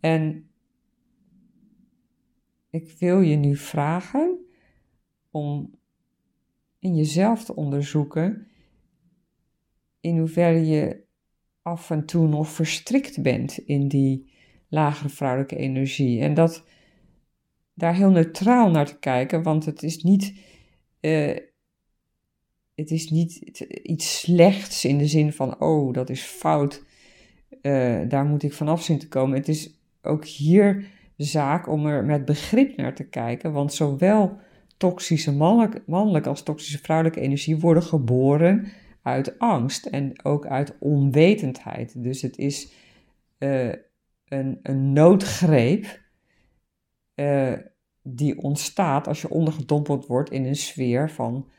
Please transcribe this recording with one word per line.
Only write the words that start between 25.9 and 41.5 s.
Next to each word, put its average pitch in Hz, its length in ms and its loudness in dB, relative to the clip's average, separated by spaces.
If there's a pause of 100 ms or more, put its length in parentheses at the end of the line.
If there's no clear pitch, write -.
dat 127 180 -4
is - 120 -10
fout, 147 600 -2 (760)
eh, 127 480 0
daar 139 160 0
moet 147 180 0
ik 143 100 -4
vanaf 160 300 -2
zien 156 160 0
te - 100 -12
komen." 135 280 0
Het 135 120 -4
is 156 320 -6 (220)
ook 151 240 -2
hier 196 640 2 (260)
de 147 80 -8
zaak 147 440 -2
om 151 180 -2
er 143 180 -2
met 143 200 0
begrip 226 520 0
naar 127 180 -6
te - 100 -12
kijken, 120 480 -6
want 143 200 -2
zowel 185 640 2 (400)
toxische 170 560 -2
mannelijk-, 208 540 2
mannelijke 175 420 0
als 135 140 -6
toxische 147 360 -8
vrouwelijke 160 420 0
energie 143 380 -2
worden 165 240 4
geboren 143 840 2 (360)
uit 131 360 -4
angst 143 480 -2
en 139 380 -6
ook 143 220 -2
uit 139 320 -4
onwetendheid. 139 1200 2